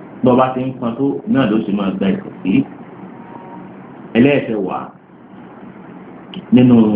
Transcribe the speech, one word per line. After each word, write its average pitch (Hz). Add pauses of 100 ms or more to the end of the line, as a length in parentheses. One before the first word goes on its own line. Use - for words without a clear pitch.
(180)
Bọ́ 123
bá 131
ti 127
ń 131
pọn 117
tó, 135 (200)
náà 123
ló 104
sì 101
máa 98
gba 98
ìkọ̀ -
sí. - (1400)
Ẹlẹ́ẹ̀kẹwàá 113 (1700)
nínú 123 (200)